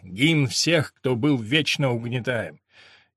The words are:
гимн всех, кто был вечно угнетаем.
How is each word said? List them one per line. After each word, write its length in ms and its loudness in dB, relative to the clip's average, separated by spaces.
гимн 440 2
всех, 460 0
кто 240 -2
был 200 2
вечно 540 0
угнетаем. 680 -4